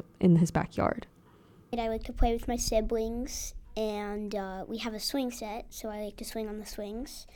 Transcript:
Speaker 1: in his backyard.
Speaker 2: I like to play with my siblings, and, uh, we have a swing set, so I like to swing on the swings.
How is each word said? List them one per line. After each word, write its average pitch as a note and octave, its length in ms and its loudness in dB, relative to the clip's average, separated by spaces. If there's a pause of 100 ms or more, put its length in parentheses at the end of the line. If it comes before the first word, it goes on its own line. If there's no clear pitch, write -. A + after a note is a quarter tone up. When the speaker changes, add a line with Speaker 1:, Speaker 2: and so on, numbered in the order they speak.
(200)
Speaker 1:
in F3 180 10
his D#3+ 140 6
backyard. - 560 0 (720)
Speaker 2:
I A3+ 80 0
like A3+ 160 -2
to B3 100 -6
play A#3+ 200 6
with A#3 140 -2
my A#3+ 100 0
siblings, A3+ 960 0 (240)
and, G#3 580 -2
uh, F#3+ 320 -4
we A3 120 -6
have A3+ 140 -4
a G#3+ 60 -6
swing B3+ 320 0
set, A3+ 380 -8
so - 180 -10
I G#3+ 160 -6
like G#3 140 -8
to A3 80 -8
swing A3 240 -4
on G#3+ 100 -6
the G#3 60 -10
swings. A3 600 -8 (100)